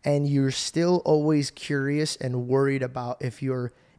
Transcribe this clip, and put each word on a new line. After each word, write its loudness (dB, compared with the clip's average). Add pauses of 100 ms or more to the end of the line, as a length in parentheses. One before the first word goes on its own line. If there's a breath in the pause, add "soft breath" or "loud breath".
and 2
you're 2
still 0
always 2
curious -2
and -4
worried 2
about -6
if -6
you're -4 (260 soft breath)